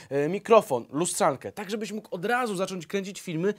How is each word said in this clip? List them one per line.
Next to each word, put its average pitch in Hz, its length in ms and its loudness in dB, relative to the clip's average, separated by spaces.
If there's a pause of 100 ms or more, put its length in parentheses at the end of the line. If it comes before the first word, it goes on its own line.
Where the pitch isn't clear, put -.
e, 143 200 0
mikrofon, 190 600 4
lustrzankę, 147 600 0
tak 202 180 -10
żebyś 208 220 -6
mógł 214 200 -10
od 185 140 -6
razu 240 300 0
zacząć 185 320 -4
kręcić 196 340 -6
filmy 180 380 -2